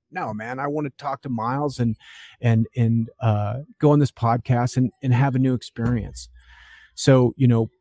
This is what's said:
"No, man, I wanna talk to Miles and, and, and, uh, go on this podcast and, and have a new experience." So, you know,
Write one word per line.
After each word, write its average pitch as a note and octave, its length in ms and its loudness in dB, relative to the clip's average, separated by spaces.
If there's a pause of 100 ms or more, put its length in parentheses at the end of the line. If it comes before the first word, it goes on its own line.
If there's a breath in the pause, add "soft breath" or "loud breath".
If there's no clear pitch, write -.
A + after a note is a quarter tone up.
(120)
"No, D#3 220 -8
man, A#2 260 -10
I C#3+ 80 -6
wanna D3 300 -6
talk C#3 240 -8
to C#3 80 -12
Miles B2+ 500 -4
and, A#2 160 0 (460 loud breath)
and, A2+ 340 2
and, A2+ 340 0 (120)
uh, G#2+ 380 -2 (200)
go D3 120 4
on D3 80 4
this C#3+ 120 2
podcast A#2+ 640 -2
and, B2+ 160 0 (100)
and B2+ 120 0
have C3 220 2
a C3 40 0
new C3 140 2
experience." A#2 760 -6 (680 soft breath)
So, B2+ 420 4
you C3 100 4
know, A2+ 340 2